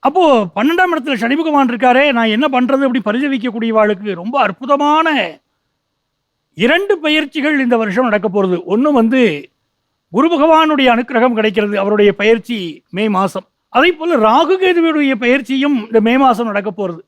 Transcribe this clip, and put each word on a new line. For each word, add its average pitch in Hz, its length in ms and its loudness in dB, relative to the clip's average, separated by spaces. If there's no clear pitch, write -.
அப்போ 349 160 0
பன்னெண்டாம் 339 380 0
இடத்துல 277 280 -4
சனி 240 160 -2
பகவான் 294 340 0
இருக்காரே, 247 320 2
நான் 226 180 0
என்ன 254 120 0
பண்றது 269 320 0
அப்படி 247 180 -2
பரிதவிக்கக்கூடியவாளுக்கு 220 1160 -2
ரொம்ப 233 140 -6
அற்புதமான 285 600 0
இரண்டு 370 300 2
பயிற்சிகள் 302 600 -2
இந்த 240 160 2
வருஷம் 220 280 0
நடக்க 208 280 0
போறது. 190 200 0
ஒண்ணு 262 140 2
வந்து 226 200 2
குரு 285 180 2
பகவானுடைய 311 600 2
அனுக்கிரகம் 240 440 0
கிடைக்கிறது, 208 440 -2
அவருடைய 208 280 2
பயிற்சி 226 380 0
மே 208 60 -2
மாசம். 190 280 -4
அதே 302 220 4
போல 320 180 -2
ராகு 294 360 4
கேதுவுடைய 320 520 0
பயிற்சியும் 269 520 0
இந்த 226 200 2
மே 233 60 2
மாசம் 233 260 2
நடக்க 202 200 -4
போறது. 175 260 -6